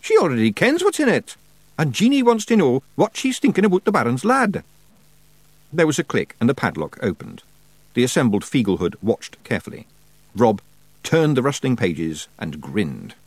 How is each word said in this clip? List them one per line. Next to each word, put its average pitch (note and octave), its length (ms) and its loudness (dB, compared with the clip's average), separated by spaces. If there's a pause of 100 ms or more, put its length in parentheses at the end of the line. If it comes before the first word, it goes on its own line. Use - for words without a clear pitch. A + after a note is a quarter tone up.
She - 180 0
already B2 340 2
kens D4 320 2
what's G4 160 0
in D4+ 80 2
it. D3+ 280 -2 (420)
And D3 140 0
Jeanie C4 300 2
wants A#3 240 2
to A#3 100 2
know C3+ 260 4 (120)
what - 220 0
she's C4 220 -4
thinking F#3+ 260 2
about F#3+ 200 2
the G#3+ 80 0
Baron's B2+ 320 0
lad. A3 380 0 (1080)
There D#3+ 140 2
was D3+ 120 0
a E3 60 -2
click - 360 -4
and A#2 80 2
the C3+ 60 2
padlock - 480 -4
opened. - 400 -6 (520)
The A#2+ 100 2
assembled B2 400 0
feaglehood G2 580 -2
watched - 420 -4
carefully. - 420 -8 (500)
Rob G#2+ 240 4 (420)
turned D#3 340 0
the C3 60 0
rustling C3 340 -2
pages D#2+ 520 -4 (100)
and D2 220 -10
grinned. C#2 540 -6 (120)